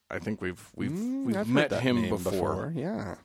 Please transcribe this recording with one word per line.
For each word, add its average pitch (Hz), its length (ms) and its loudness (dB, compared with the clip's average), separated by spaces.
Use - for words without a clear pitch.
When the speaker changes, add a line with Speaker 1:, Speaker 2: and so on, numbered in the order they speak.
Speaker 1:
I 92 100 -6
think 107 220 -4
we've, 90 340 -6
we've, 120 160 -2
Speaker 2:
Mm, 254 340 -2
Speaker 1:
we've - 120 2
Speaker 2:
I've 208 100 0
heard 226 60 2
Speaker 1:
met 143 160 4
Speaker 2:
that 98 140 0
Speaker 1:
him 123 180 4
Speaker 2:
name - 80 0
Speaker 1:
before. 90 220 0
Speaker 2:
before. 90 440 0
Yeah, 196 500 -4